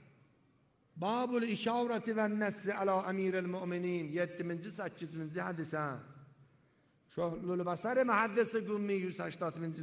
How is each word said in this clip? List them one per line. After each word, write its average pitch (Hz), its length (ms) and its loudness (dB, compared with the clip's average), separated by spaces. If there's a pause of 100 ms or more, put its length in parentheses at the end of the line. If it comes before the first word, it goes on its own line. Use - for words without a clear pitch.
(1000)
Babul 240 460 2
işarəti 226 680 0
və 214 160 4
nəssi 202 460 0
əla 196 220 4 (120)
əmiril 185 380 2
müminin, 180 640 0
yeddiminci, 175 640 -2
səkkizinci 160 640 -6
hədisə. 160 460 -2 (1300)
Şöhlül 175 500 0
Bəsər 220 400 2
mühəddisi 220 640 4
Qummi, 208 320 0
yüz 180 180 -2
səksən 165 540 -4 (100)